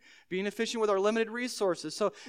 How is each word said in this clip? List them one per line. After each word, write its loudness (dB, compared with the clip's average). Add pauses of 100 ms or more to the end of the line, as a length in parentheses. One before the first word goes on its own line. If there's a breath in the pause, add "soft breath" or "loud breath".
(280 soft breath)
Being -2
efficient -2
with 4
our 4
limited 2
resources. -2
So 0 (160 loud breath)